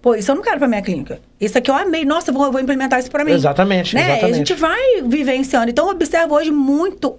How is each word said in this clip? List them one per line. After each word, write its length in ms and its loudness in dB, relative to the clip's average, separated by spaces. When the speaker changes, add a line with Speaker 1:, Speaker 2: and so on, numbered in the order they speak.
Speaker 1:
Pô, 140 4
isso 160 -2
eu 60 2
não 60 -4
quero 140 0
pra 120 0
minha 120 0
clínica. 380 -6
Isso 180 0
aqui 100 -2
eu 60 4
amei. 300 -2
Nossa, 260 0
eu 40 0
vou, 120 2
eu 60 0
vou 80 0
implementar 400 0
isso 100 -6
pra 140 -2
mim. 80 2
Speaker 2:
Exatamente, 600 2
Speaker 1:
Né? 120 2
Speaker 2:
exatamente. 280 2
Speaker 1:
A 60 0
gente 160 0
vai 500 2
vivenciando. 680 0
Então, 160 0
eu 40 0
observo 460 0
hoje 160 0
muito 680 -2